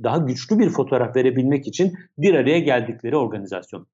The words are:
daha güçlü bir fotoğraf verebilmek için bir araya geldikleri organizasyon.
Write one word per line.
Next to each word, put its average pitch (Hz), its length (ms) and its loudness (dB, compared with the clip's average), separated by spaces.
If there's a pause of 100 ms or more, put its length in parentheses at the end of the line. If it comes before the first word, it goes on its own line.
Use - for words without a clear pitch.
daha 120 160 0
güçlü 143 400 -2
bir 214 100 4
fotoğraf 127 480 0
verebilmek 131 500 2
için 180 260 0 (260)
bir 175 160 4
araya 143 240 4
geldikleri 120 580 -2
organizasyon. 98 760 -6